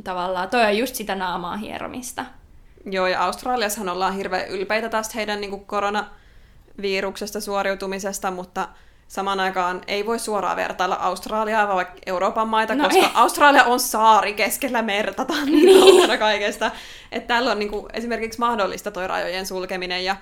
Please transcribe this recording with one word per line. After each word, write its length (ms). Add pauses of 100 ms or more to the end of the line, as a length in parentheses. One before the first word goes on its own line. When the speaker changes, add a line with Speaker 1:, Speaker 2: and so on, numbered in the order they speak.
Speaker 1:
tavallaan, 440
toi 160
on 140
just 160
sitä 200
naamaa 420
hieromista. 680 (680)
Speaker 2:
Joo, 160
ja 180
Australiassahan 640
ollaan 260
hirveän 340
ylpeitä 400
tästä 260
heidän, 260
niinku, 180
koronaviruksesta 1800
suoriutumisesta, 880
mutta 380 (400)
samaan 320
aikaan 460
ei 200
voi 120
suoraan 380
vertailla 380
Australiaa, 720
vaan 100
vaikka 180 (120)
Euroopan 420
maita, 260
Speaker 1:
No 100
Speaker 2:
koska 220
Speaker 1:
ei. 80
Speaker 2:
Australia 500
on 160
saari 540
keskellä 480
merta, 420
tää 120
on 100
niin 200
Speaker 1:
Niin. 140
Speaker 2:
kaukana 380
kaikesta. 520 (420)
Et 140
täällä 260
on, 60
niinku, 340
esimerkiksi 460
mahdollista 520
toi 180
rajojen 380
sulkeminen, 580
ja 180